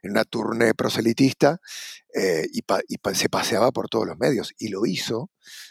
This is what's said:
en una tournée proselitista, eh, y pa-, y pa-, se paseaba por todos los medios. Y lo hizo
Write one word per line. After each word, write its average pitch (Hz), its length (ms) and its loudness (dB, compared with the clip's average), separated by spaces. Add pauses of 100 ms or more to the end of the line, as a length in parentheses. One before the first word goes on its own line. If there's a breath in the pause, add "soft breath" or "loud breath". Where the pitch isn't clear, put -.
en 98 80 -8
una 110 140 2
tournée 113 500 0
proselitista, 127 840 2 (540 loud breath)
eh, 87 400 2
y 113 80 -4
pa-, 98 260 0
y - 120 -6
pa-, 95 160 -2
se - 140 0
paseaba 107 420 2
por 107 180 -4
todos 110 160 0
los 82 140 -8
medios. 123 400 0
Y 113 80 -6
lo 101 180 0
hizo 143 460 -4 (400 loud breath)